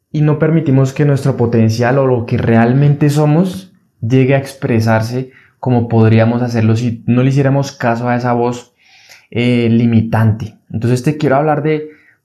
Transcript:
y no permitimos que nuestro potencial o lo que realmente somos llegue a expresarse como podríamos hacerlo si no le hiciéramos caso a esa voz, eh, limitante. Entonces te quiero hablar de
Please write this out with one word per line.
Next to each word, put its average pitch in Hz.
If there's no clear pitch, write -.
y 151
no 151
permitimos 147
que 147
nuestro 139
potencial 117
o 135
lo 120
que 123
realmente 143
somos 156
llegue 131
a -
expresarse 117
como 120
podríamos 113
hacerlo 113
si 120
no 123
le 135
hiciéramos 135
caso 120
a 123
esa 120
voz, 120
eh, 120
limitante. 113
Entonces 120
te 151
quiero 135
hablar 151
de 151